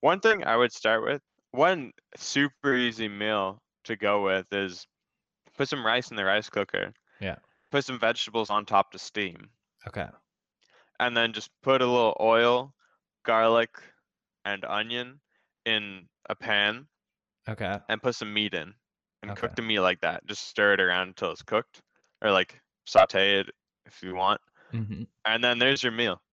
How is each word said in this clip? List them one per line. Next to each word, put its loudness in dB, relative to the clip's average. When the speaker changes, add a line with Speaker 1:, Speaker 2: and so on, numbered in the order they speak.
Speaker 1:
One 2
thing 2
I 2
would 4
start 0
with, -2
one 0
super -2
easy -2
meal -2
to -6
go 0
with 0
is -4
put -4
some -6
rice 0
in -10
the -2
rice 2
cooker. -4
Speaker 2:
Yeah. -8
Speaker 1:
Put 0
some -10
vegetables -2
on 0
top 2
to -16
steam. -8
Speaker 2:
Okay. -8
Speaker 1:
And -2
then 2
just -10
put 4
a 2
little 2
oil, 2
garlic, 4
and -6
onion -6
in -4
a -6
pan. -2
Speaker 2:
Okay. -6
Speaker 1:
And -4
put -2
some -10
meat -2
in -8
and -12
cook -8
Speaker 2:
Okay. -18
Speaker 1:
the -6
meat 0
like 2
that. -4
Just -12
stir 2
it 2
around 0
until -6
it's -12
cooked, -4
or, 2
like, 0
saute 4
it -4
if -20
you -10
want. 0
Speaker 2:
Mm-hmm. -6
Speaker 1:
And 0
then 2
there's 4
your 0
meal. -2